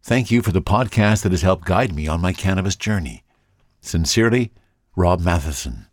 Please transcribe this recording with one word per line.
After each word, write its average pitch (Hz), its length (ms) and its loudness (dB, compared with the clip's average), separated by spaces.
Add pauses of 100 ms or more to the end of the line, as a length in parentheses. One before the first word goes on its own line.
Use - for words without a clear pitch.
Thank 120 280 -2
you 117 120 4
for 95 100 -2
the 90 80 2
podcast 107 640 2
that 92 100 0
has 82 100 0
helped 92 220 2
guide 92 300 0
me 76 120 -4
on 80 140 -2
my 92 140 0
cannabis 95 420 -2
journey. 98 480 -6 (560)
Sincerely, 113 720 0 (420)
Rob 90 260 2
Matheson. 76 720 -2